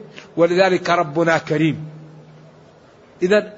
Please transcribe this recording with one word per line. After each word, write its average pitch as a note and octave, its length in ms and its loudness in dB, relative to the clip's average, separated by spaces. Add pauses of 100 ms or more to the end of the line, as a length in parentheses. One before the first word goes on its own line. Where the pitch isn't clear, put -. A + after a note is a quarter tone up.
(380)
ولذلك F3 520 2
ربنا E3 480 0
كريم. D3+ 520 -2 (1300)
إذن G3+ 360 0